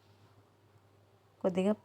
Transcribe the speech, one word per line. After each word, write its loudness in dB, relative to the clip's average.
కొద్దిగా 0